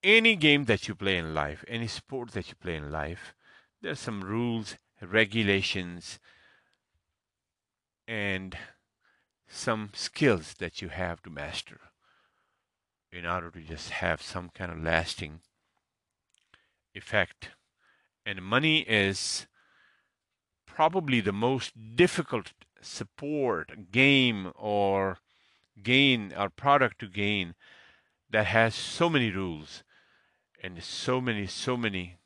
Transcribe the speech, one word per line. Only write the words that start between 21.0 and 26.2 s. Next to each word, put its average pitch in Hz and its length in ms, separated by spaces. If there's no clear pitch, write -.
the 101 120
most 113 640
difficult 151 560
support, 113 1080
game, 123 640
or 98 640
gain, 123 540